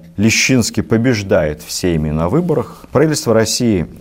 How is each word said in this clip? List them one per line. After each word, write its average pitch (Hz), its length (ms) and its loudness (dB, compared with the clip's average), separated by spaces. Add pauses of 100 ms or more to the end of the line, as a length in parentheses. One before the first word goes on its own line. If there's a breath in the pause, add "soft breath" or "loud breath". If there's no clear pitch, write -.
(160)
Лещинский 110 680 2
побеждает 101 800 0
всеми 80 480 -2
на 80 200 -2
выборах, 147 640 -2
правительство 139 400 0
России 110 520 2 (160)